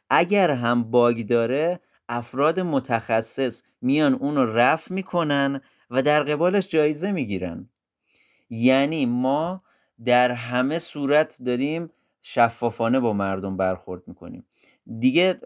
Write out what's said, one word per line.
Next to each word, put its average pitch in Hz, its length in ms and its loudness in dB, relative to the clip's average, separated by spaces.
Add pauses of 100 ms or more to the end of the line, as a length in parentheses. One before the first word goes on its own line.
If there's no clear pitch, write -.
اگر 175 420 4
هم 120 320 0
باگ 117 420 2
داره، 127 540 0 (300)
افراد 131 500 -2
متخصص 127 1040 -2 (180)
میان 139 320 2
اون 139 220 -2
رو 135 100 2
رفع 120 480 2
می‌کنن 147 680 -2 (300)
و 123 100 0
در 147 220 2
قبالش 175 460 0
جایزه 156 420 0
می‌گیرن. 98 580 -4 (800)
یعنی 135 560 2
ما 139 580 -2 (420)
در 123 260 4
همه 123 480 -2
صورت 147 640 0
داریم 147 440 -2 (320)
شفافانه 117 800 0
با 117 140 0
مردم 95 440 -4
برخورد 92 500 -4
می‌کنیم. 87 380 -16 (540)
دیگه، 160 460 2